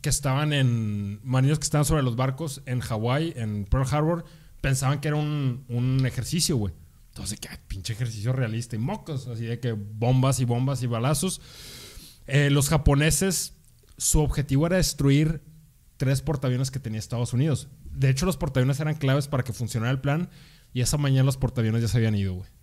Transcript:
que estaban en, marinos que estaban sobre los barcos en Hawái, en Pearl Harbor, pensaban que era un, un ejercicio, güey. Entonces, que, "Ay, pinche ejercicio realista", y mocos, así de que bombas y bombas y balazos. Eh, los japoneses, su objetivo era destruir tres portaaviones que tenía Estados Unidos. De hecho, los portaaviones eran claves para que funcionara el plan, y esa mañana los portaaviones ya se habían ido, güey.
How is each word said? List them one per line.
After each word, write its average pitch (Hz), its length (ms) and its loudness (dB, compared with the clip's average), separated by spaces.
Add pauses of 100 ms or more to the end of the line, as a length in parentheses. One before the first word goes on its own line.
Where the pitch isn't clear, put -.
que 151 60 -2
estaban 147 440 0
en, 107 680 0
marinos 131 340 2
que 156 60 -4
estaban 147 220 2
sobre 156 180 2
los 120 120 0
barcos 131 520 -4
en 127 120 -2
Hawái, 120 580 -2
en 104 280 -4
Pearl 131 240 0
Harbor, 156 340 0 (380)
pensaban 139 380 0
que 147 100 -4
era 151 80 0
un, 147 500 -2
un 127 380 0
ejercicio, 143 520 -2
güey. 98 160 -2 (360)
Entonces, - 300 -10
que, - 100 -14
"Ay, - 80 -16 (100)
pinche 98 260 -6
ejercicio 113 400 -4
realista", 117 420 -4
y 107 40 -4
mocos, 151 480 -6
así 117 180 -8
de 117 140 -4
que 120 140 -2
bombas 120 680 2
y 127 60 2
bombas 123 380 0
y 123 40 -2
balazos. 127 540 0 (840)
Eh, 143 220 4
los 143 200 4
japoneses, 156 840 2 (440)
su - 240 2
objetivo 139 460 2
era 185 100 2
destruir 156 640 2 (560)
tres 135 240 0
portaaviones 131 500 -2
que 131 80 -8
tenía 110 200 -6
Estados 117 340 -4
Unidos. 135 340 0 (160)
De 131 260 0
hecho, 135 160 0
los 185 120 0
portaaviones 131 420 0
eran 151 160 -2
claves 139 320 0
para 123 160 -2
que 110 100 -6
funcionara 117 380 -2
el 135 100 -2
plan, 151 280 -2 (440)
y 123 80 -2
esa 135 160 0
mañana 135 260 4
los 135 140 2
portaaviones 117 460 0
ya 113 40 0
se 110 100 0
habían 110 180 2
ido, 98 180 -2
güey. 92 160 -10 (120)